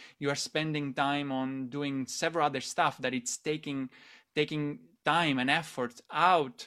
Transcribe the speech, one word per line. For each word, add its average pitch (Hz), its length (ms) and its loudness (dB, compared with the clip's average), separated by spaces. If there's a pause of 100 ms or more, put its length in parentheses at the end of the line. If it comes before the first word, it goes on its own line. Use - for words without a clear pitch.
(180)
you 143 120 -2
are 143 40 0
spending 151 600 -2
time 143 360 0
on 131 380 -4
doing 139 380 -4
several 165 380 0
other 135 160 0
stuff 156 380 0
that 127 160 -2
it's 123 220 -4
taking, 143 520 -4 (460)
taking 151 460 0 (240)
time 151 340 4
and 127 100 0
effort 139 520 0 (100)
out 156 560 4